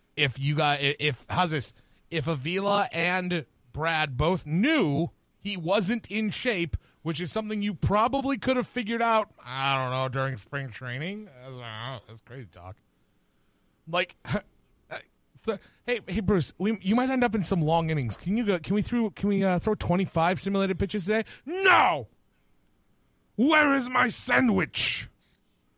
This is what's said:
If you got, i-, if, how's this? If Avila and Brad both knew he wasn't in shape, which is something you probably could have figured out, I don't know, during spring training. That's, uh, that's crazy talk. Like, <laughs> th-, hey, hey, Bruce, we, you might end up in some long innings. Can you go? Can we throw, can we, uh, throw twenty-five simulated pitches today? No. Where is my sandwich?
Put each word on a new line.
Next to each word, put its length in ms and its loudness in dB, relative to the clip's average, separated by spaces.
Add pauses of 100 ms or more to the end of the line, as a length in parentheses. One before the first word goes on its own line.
(160)
If 220 0
you 180 0
got, 240 2
i-, 180 0
if, 300 -2
how's 240 0
this? 200 -4 (380)
If 160 -4
Avila 640 0
and 520 -2 (280)
Brad 440 -2
both 300 0
knew 640 2 (280)
he 180 -8
wasn't 520 0
in 220 -2
shape, 460 -2 (260)
which 180 -4
is 100 -4
something 320 -2
you 120 -2
probably 640 2
could 180 0
have 100 -2
figured 360 -4
out, 280 2 (140)
I 320 0
don't 160 0
know, 160 -2
during 300 -2
spring 320 -8
training. 560 -10
That's, 340 -18
uh, 380 -10 (100)
that's 140 -20
crazy 280 -16
talk. 240 -14 (1120)
Like, 360 -2
<laughs> 1200 -10
th-, 140 -4 (260)
hey, 220 -2
hey, 120 -2
Bruce, 380 2
we, 240 0
you 140 2
might 140 2
end 120 2
up 140 2
in 80 0
some 180 2
long 280 2
innings. 260 -2
Can 200 -2
you 80 0
go? 140 2
Can 160 -2
we 80 2
throw, 280 0
can 180 -2
we, 160 2
uh, 160 2
throw 160 0
twenty-five 640 0
simulated 400 -2
pitches 260 -2
today? 180 0 (220)
No. 600 2 (1300)
Where 360 6
is 160 2
my 200 2
sandwich? 1000 2 (680)